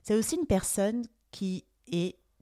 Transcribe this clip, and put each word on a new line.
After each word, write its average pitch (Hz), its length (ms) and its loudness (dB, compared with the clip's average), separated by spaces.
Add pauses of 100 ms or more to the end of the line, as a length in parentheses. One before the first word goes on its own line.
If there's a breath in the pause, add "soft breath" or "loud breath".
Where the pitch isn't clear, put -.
C'est 214 120 2
aussi 220 220 2
une 339 100 0
personne 208 580 0 (260)
qui 185 340 -6 (260)
est 170 260 -2 (240)